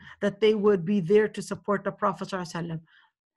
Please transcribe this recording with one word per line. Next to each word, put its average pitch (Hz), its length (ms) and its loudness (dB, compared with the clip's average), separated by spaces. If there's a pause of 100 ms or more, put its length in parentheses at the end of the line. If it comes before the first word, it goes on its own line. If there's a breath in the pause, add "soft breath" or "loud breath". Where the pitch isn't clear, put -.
(220 loud breath)
that 202 180 -2
they 220 140 6
would 196 320 2
be 208 140 2
there 208 280 4
to 208 140 -10
support 196 420 -6
the 196 80 -4
Prophet 196 360 -4
sallallahu 180 260 -8
alaihi 170 160 -6
wasallam. 160 100 -8 (560 soft breath)